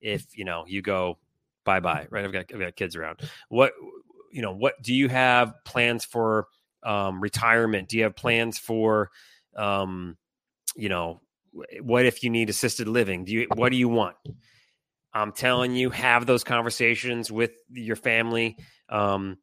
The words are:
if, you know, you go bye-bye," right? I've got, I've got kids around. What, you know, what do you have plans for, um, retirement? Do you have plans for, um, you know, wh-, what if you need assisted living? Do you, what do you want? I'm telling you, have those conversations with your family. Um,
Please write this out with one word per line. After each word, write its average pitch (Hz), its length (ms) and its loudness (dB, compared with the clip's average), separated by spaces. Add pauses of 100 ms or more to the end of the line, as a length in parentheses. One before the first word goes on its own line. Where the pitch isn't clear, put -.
if, 104 240 -6 (100)
you 110 80 -10
know, 85 240 -6
you 95 140 -6
go 92 380 -2 (460)
bye-bye," 85 440 0
right? 101 160 -6
I've 98 60 -8
got, 92 200 -6
I've 110 80 -12
got 90 160 -8
kids 85 200 -6
around. 80 260 -10 (280)
What, 120 240 4 (580)
you 131 100 -10
know, 104 100 -4
what 110 300 0
do 120 140 0
you 135 140 4
have 123 440 4 (100)
plans 120 420 0
for, 110 420 0 (340)
um, 98 400 -2
retirement? 110 680 2
Do 113 100 -4
you 113 60 2
have 107 120 0
plans 117 420 0
for, 110 540 2 (440)
um, 95 640 -4 (580)
you 107 140 -6
know, 85 320 -4 (340)
wh-, - 280 -16
what 123 220 4
if - 180 2
you 123 80 0
need 113 180 2
assisted 110 380 -2
living? 98 380 0
Do 95 60 -8
you, 113 240 0
what 120 140 4
do 127 80 2
you 123 120 4
want? 110 260 2 (960)
I'm 107 180 -2
telling 127 440 2
you, 127 160 0
have 120 340 4
those 123 180 4
conversations 117 880 -2
with 113 200 0 (200)
your 113 240 -6
family. 117 600 0 (320)
Um, 98 540 -2